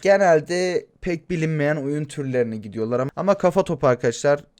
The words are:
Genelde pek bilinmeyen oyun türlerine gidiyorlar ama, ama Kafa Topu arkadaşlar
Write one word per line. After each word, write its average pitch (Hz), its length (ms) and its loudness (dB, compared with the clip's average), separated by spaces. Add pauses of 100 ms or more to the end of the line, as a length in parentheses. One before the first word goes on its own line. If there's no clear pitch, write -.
Genelde 180 840 2 (160)
pek 170 280 -6
bilinmeyen 156 460 0
oyun 143 300 -4
türlerine 127 520 -4
gidiyorlar 110 420 -4
ama, 131 160 -2
ama 185 220 0
Kafa 185 260 2
Topu 151 240 0
arkadaşlar 131 560 0 (160)